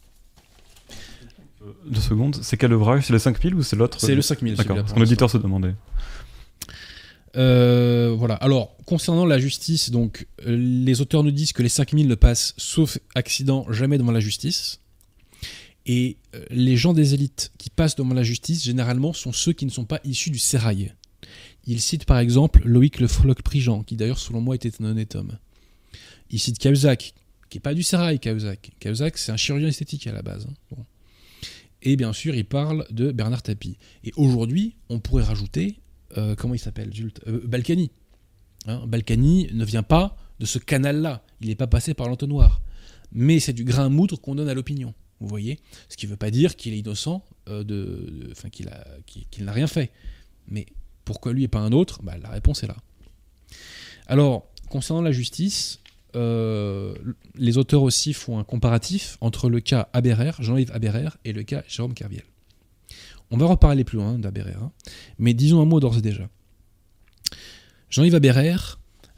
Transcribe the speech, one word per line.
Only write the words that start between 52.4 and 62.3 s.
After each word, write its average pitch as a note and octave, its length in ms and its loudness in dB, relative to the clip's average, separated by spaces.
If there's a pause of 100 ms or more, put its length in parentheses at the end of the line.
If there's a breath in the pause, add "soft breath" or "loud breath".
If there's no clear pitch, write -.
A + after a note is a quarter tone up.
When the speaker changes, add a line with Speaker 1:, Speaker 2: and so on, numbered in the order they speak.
Speaker 2:
est - 40 -6
là. G2+ 100 -10 (1300 loud breath)
Alors, C3+ 380 2 (220)
concernant D#3+ 320 -4
la E3 120 2
justice, C#3+ 680 -4 (360)
euh, G#2+ 800 -4 (400)
les A#2 220 0
auteurs C3+ 260 4
aussi C3+ 300 0
font A#2 260 -6
un G#2 60 -6
comparatif A#2+ 800 -2
entre A#2 260 -2
le A#2 120 2
cas A#2 340 -2
Aberer, B2 460 2
Jean-Yves B2 320 -2
Aberer, A2+ 360 -4 (160)
et A2+ 80 -8
le G#2+ 120 -8
cas C#3+ 220 -8
Jérôme A#2+ 280 -8
Kerviel. G2+ 300 -14 (1080 loud breath)